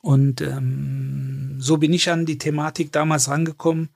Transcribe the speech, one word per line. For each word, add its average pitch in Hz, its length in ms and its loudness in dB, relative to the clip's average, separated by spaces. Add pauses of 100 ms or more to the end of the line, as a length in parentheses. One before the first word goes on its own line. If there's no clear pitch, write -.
Und, 139 400 4
ähm, 135 1160 -6
so 139 180 2
bin 156 160 4
ich 175 160 2
an 165 160 0
die 156 120 -4
Thematik 151 540 -2
damals 151 380 2
rangekommen 160 680 0